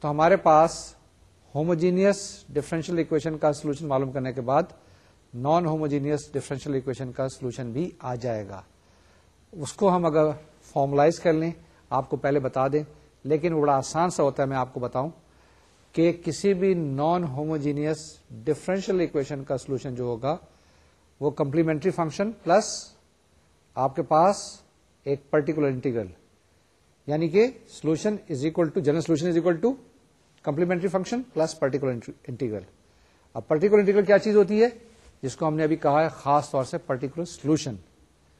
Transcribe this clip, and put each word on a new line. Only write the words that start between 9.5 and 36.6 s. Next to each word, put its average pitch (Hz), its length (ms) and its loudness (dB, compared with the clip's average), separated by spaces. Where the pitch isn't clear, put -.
اس 156 200 -10
کو 190 240 2
ہم 180 80 0
اگر 156 200 4
فارملائز 143 560 2
کر 170 140 2
لیں، 160 180 0
آپ 131 200 -2
کو 147 60 -2
پہلے 143 240 0
بتا 131 280 0
دیں، 147 140 0
لیکن 156 280 0
وہ 156 80 0
بڑا 143 160 2
آسان 160 340 -2
سا 165 120 -2
ہوتا 139 200 2
ہے، 135 60 0
میں 135 80 -4
آپ 127 180 -4
کو 135 60 -10
بتاؤں 127 300 -4
کہ 165 200 4
کسی 196 300 0
بھی 190 200 2
نان 160 500 0
ہوموجینئس 147 960 -4
ڈفرینشیل 165 720 -2
ایکویشن 143 440 -2
کا 139 140 -4
سولوشن 131 360 -6
جو 123 100 -6
ہوگا، 123 320 -4
وہ 143 100 0
کمپلیمنٹری 156 600 0
فنکشن 180 420 -2
پلس - 600 0
آپ 131 220 -2
کے 170 60 -2
پاس 165 580 2
ایک 139 260 -6
پرٹیکولر 151 360 2
انٹیگرل، 123 400 -2
یعنی 156 220 0
کہ 202 180 4
solution 160 260 0
is 160 280 -8
equal 160 260 0
to، 156 160 -2
general 147 280 2
solution 165 200 0
is 165 80 2
equal 170 180 2
to 226 180 0
complementary 175 460 0
function 190 220 -4
plus 160 300 -2
particular 139 460 -2
inter-، - 400 -12
integral۔ 107 360 -6
اب 113 140 -8
پرٹیکولر 196 320 4
انٹیگرل 202 240 4
کیا 196 140 8
چیز 208 180 2
ہوتی 208 260 6
ہے؟ 233 60 6
جس 131 140 -6
کو 165 120 -2
ہم 156 60 0
نے 156 100 0
ابھی 156 120 2
کہا 156 280 4
ہے 160 40 0
خاص 143 420 0
طور 135 140 0